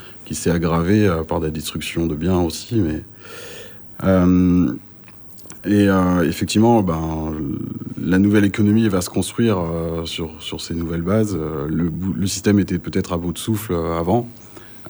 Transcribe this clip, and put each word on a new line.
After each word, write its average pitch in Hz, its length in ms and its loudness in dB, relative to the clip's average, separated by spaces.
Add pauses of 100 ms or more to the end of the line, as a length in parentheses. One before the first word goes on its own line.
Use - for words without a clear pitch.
(240)
qui 80 120 -8
s'est 87 160 0
aggravée, 85 540 2
euh, 82 180 2
par 82 180 -2
des 78 100 -2
destructions 80 560 -4
de 80 80 -2
biens 87 240 0
aussi. 87 360 -4
Mais, 78 280 0 (1040)
euh, 90 680 4 (920)
et, 101 240 4
euh, 90 360 2
effectivement, 107 560 2
ben, 80 520 -2 (680)
la 90 160 0
nouvelle 101 280 4
économie 107 420 4
va 95 140 0
se - 80 -6
construire, 104 480 0
euh, 82 480 -4
sur, 82 240 -8 (100)
sur - 220 -10
ces - 140 -8
nouvelles 85 260 -4
bases. 101 360 0
Euh, 78 300 -4
le 80 220 0
bou-, 85 260 -4
le 95 120 0
système 101 300 2
était 90 220 0
peut-être 92 320 -4
à 87 60 -2
bout 85 160 -4
de - 40 -16
souffle, 104 360 -4
euh, 82 260 -2
avant, 95 300 0 (600)